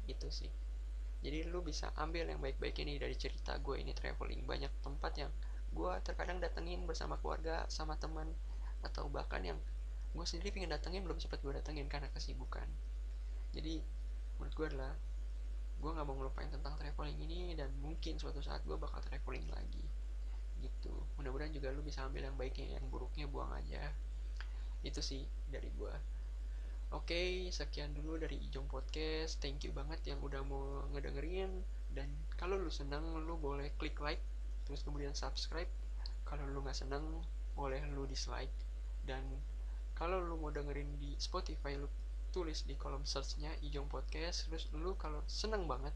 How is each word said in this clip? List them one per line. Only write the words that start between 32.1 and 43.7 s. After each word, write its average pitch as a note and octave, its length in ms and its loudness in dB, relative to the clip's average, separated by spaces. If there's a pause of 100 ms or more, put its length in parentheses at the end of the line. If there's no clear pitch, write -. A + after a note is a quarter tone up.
kalau F3+ 160 2
lu E3+ 160 2
seneng, C#3+ 320 0 (240)
lu E3 80 0
boleh C#3+ 400 0
klik D3 240 0
like, D3+ 240 2 (400)
terus C#3+ 160 0
kemudian C#3+ 320 0
subscribe. D#3 560 0 (560)
Kalau D3 240 0
lu C#3 160 0
nggak C3+ 80 2
seneng, C#3+ 320 2 (480)
boleh C#3 400 2
lu C#3 160 0
dislike. B2 400 0 (560)
Dan C3+ 160 0 (720)
kalau F3 320 4
lu E3 160 0
mau D3+ 80 2
dengerin C#3+ 480 0
di C#3+ 240 0
Spotify, D3 560 0
lu C#3 160 0 (400)
tulis D#3+ 320 0
di C#3+ 160 0
kolom C#3+ 240 0
search-nya D3 480 0 (160)
Ijong C#3 240 0